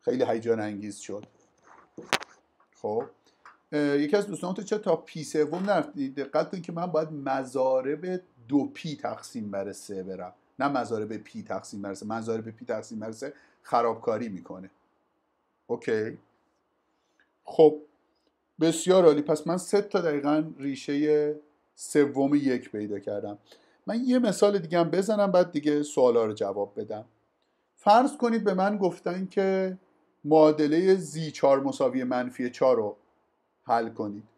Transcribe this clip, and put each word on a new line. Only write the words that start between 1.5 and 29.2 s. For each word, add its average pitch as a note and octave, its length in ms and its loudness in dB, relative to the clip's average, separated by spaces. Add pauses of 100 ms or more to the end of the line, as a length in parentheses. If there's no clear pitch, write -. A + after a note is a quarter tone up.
خب، A2 220 -4 (680)
اه، D3 80 -2
یکی D3 360 2
از G3+ 120 2
دوستان F3+ 260 -6
تو G#3+ 80 -8
چرا G#3+ 180 -4
تا F3+ 160 0
پی D#3+ 280 -10
سوم D3+ 400 -2
نرفتی؟ D#3 460 -2
دقت C#3+ 420 -4
کن F#3 100 -10
که E3+ 100 -12
من E3+ 140 -6
باید D#3+ 260 -2
مضارب C3+ 1080 -2 (260)
دو C#3+ 260 0
پی D3+ 220 -10
تقسیم A2 560 -10
بر G2 200 -6
سه F#2+ 320 -10
برم، F#2 300 -12 (260)
نه C3 80 0
مضارب A2+ 500 -4
پی G#2 260 -14
تقسیم G2 380 -10
بر G2 120 -8
سه. G2+ 120 -14
مضارب A2 440 -6
پی A2+ 160 -18
تقسیم A2 340 -8
بر A2+ 120 -10
سه C3+ 220 -12 (280)
خرابکاری A2+ 680 0
می‌کنه. F#2 400 -14 (1000)
اوکی؟ A2+ 500 -4 (1300)
خب، D3+ 340 6 (840)
بسیار F3 440 4
عالی. D3+ 160 8
پس D#3 260 -2
من E3+ 100 -2
سه G3+ 240 0
تا G3+ 200 -2
دقیقاً D3+ 420 0 (140)
ریشه D3 800 0 (400)
سوم C#3 600 2
یک C3 360 0
پیدا G#2 280 -6
کردم. G#2 380 -8 (500)
من A3+ 180 -2
یه B3+ 140 4
مثال G#3 400 4
دیگه E3 200 0
هم E3 100 4
بزنم، G3 420 2
بعد F3+ 200 4
دیگه D3 320 2
سوالا B2 420 4
رو G#2+ 80 -2
جواب G2+ 420 -4
بدم. G#2+ 300 -10 (680)
فرض A#3+ 420 4
کنید A3+ 260 0
به G3 100 0
من G3+ 240 0
گفتن F#3 480 -2